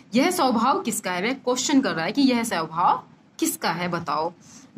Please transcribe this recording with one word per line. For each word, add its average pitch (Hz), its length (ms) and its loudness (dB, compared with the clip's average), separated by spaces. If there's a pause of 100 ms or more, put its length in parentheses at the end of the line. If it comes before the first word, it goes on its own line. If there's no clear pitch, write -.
(140)
यह 302 160 4
स्वभाव 254 520 2
किसका 196 300 -4
है? 180 100 -4
वह 240 120 -2
question 262 460 0
कर 180 140 0
रहा 160 100 -2
है 214 80 -4
कि 285 100 2
यह 247 220 4
स्वभाव 175 600 0 (340)
किसका 320 320 -2
है, 175 180 -2
बताओ। 165 440 -2 (460)